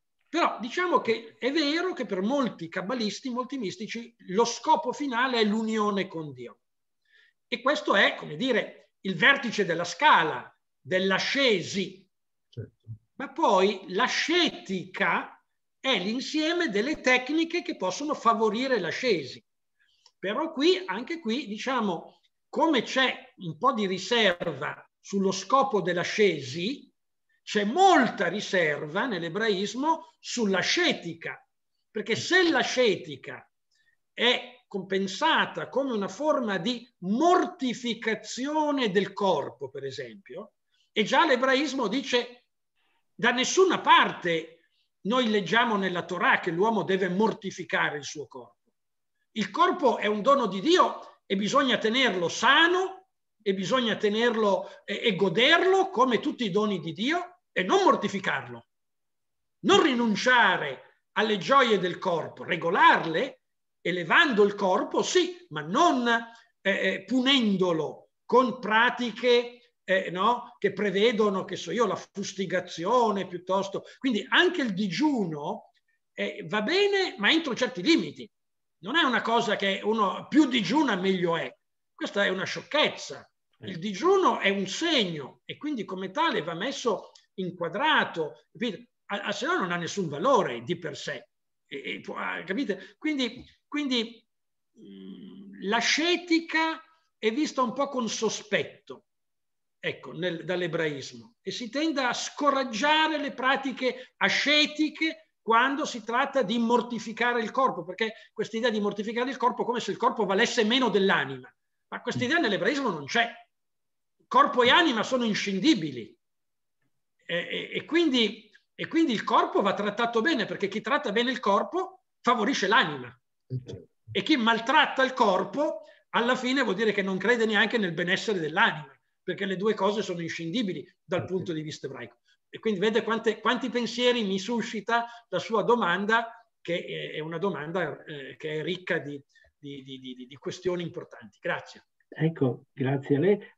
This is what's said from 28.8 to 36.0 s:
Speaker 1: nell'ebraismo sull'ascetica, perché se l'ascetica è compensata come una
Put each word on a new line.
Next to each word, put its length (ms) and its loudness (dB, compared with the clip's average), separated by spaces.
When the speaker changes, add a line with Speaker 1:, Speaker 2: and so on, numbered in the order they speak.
Speaker 1:
nell'ebraismo 1120 -2
sull'ascetica, 1200 -2
perché 240 -4
se 340 2
l'ascetica 1000 -2
è 560 -2
compensata 1000 -2
come 240 -4
una 140 -2